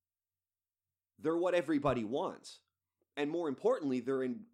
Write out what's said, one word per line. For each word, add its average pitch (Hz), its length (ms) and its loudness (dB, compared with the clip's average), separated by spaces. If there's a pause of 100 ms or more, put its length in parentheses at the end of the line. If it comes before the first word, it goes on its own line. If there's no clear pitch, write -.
(1200)
They're 160 180 0
what 175 160 2
everybody 143 500 2
wants. 123 560 -6 (560)
And 147 140 -2
more 170 180 -2
importantly, 143 520 2
they're 131 240 0
in, 120 180 -4 (120)